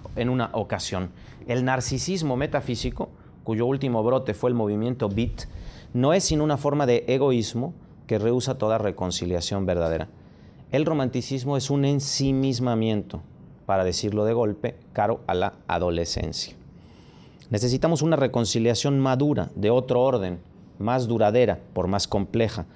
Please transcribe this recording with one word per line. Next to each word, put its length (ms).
en 120
una 240
ocasión. 580
El 180
narcisismo 720
metafísico, 720
cuyo 200
último 380
brote 320
fue 160
el 40
movimiento 540
Beat, 360
no 180
es 120
sino 200
una 140
forma 260
de 240
egoísmo 640
que 120
rehúsa 400
toda 180
reconciliación 920
verdadera. 420
El 120
romanticismo 720
es 140
un 140
ensimismamiento, 1400
para 180
decirlo 400
de 80
golpe, 440
caro 360
a 60
la 200
adolescencia. 880
Necesitamos 520
una 140
reconciliación 840
madura, 560
de 160
otro 320
orden, 380
más 260
duradera, 540
por 140
más 220
compleja, 680